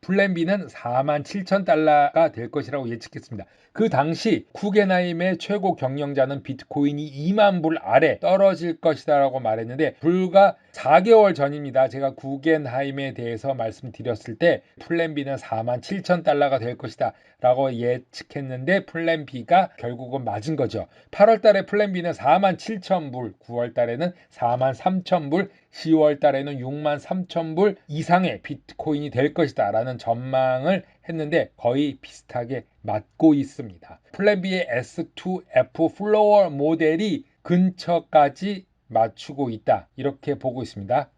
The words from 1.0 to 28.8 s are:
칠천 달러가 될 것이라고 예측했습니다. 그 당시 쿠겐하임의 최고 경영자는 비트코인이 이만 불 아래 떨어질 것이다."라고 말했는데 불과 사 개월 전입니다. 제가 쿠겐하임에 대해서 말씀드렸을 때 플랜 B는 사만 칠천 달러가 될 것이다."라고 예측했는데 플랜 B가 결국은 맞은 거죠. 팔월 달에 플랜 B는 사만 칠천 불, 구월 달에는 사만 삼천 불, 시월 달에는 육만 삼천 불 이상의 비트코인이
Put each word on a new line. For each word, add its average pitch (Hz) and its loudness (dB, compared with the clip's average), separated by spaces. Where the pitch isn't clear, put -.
칠천 190 -4
달러가 156 4
될 113 -10
것이라고 131 -6
예측했습니다. 113 -12
그 220 0
당시 160 0
쿠겐하임의 185 0
최고 190 -4
경영자는 139 -2
비트코인이 143 -4
이만 180 0
불 160 0
아래 131 2
떨어질 180 2
것이다."라고 139 2
말했는데 117 -2
불과 185 4
사 156 4
개월 208 8
전입니다. 139 0
제가 135 -4
쿠겐하임에 139 -2
대해서 120 -6
말씀드렸을 117 -8
때 160 2
플랜 165 -4
B는 139 -6
사만 123 -6
칠천 180 -4
달러가 143 2
될 120 -6
것이다."라고 123 -2
예측했는데 131 -4
플랜 165 -4
B가 151 0
결국은 123 -10
맞은 110 -6
거죠. 113 -4
팔월 214 4
달에 196 4
플랜 208 -2
B는 175 -4
사만 175 2
칠천 185 -4
불, 120 -8
구월 120 -8
달에는 127 -2
사만 127 -2
삼천 180 -2
불, 175 -2
시월 151 2
달에는 139 0
육만 147 -4
삼천 170 -6
불 196 2
이상의 156 0
비트코인이 147 -8